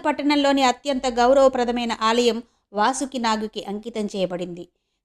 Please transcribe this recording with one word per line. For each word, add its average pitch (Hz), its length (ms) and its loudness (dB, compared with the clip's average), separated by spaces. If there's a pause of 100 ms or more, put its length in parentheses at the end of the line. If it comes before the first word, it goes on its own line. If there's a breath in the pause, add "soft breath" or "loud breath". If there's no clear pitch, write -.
పట్టణంలోని 285 560 2
అత్యంత 262 440 0
గౌరవప్రదమైన 240 920 2
ఆలయం 233 420 2 (300)
వాసుకి 262 460 -2
నాగుకి 220 460 -4
అంకితం 214 420 -6
చేయబడింది. 180 560 -6 (420)